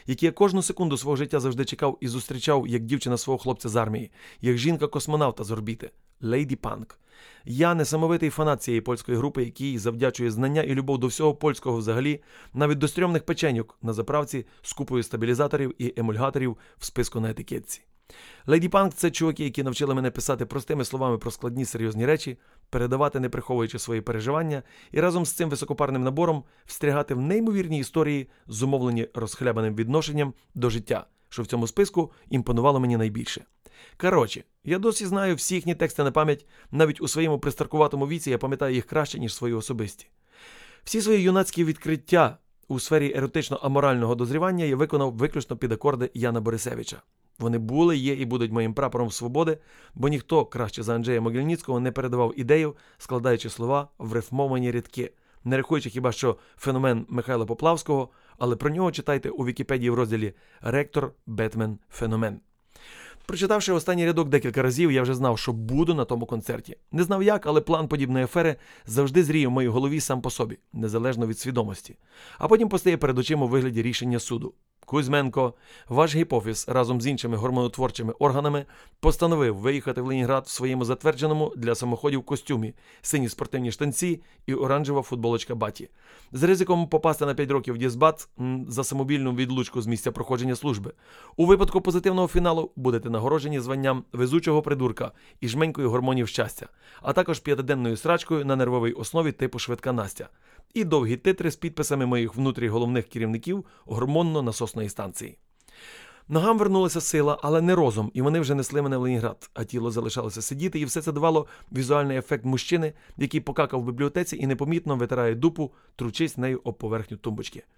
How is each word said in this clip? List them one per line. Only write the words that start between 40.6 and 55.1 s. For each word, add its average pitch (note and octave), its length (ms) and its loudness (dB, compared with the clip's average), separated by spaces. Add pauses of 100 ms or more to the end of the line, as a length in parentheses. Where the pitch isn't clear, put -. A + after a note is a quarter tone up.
Всі A3 160 -2
свої G#3 220 4
юнацькі F3+ 420 4
відкриття D#3 720 2 (300)
у C3 120 -4
сфері D3+ 360 2
еротично-аморального C3+ 1000 2
дозрівання D#3+ 500 0
я C3+ 120 0
виконав C3+ 360 0
виключно B2 440 -2
під A2+ 160 -2
акорди B2+ 420 0
Яна A#2 260 0
Борисевича. A#2 640 -6 (360)
Вони A#2 200 0
були, D3 380 4
є C3+ 180 0
і C3+ 100 -4
будуть A#2 280 -2
моїм A2+ 220 0
прапором A#2+ 360 -2
свободи, D3+ 480 -2 (360)
бо C#3+ 140 0
ніхто D3 360 2
краще A#2+ 380 -6
за A2+ 120 0
Анджея A#2 260 0
Могильніцького C3 600 -2
не B2 120 -2
передавав B2 440 0
ідею, D3 400 2 (220)
складаючи A#2+ 520 0
слова C#3 380 -2 (100)
в A2+ 140 -8
рифмовані B2+ 580 -2
рядки, A#2+ 420 -6 (320)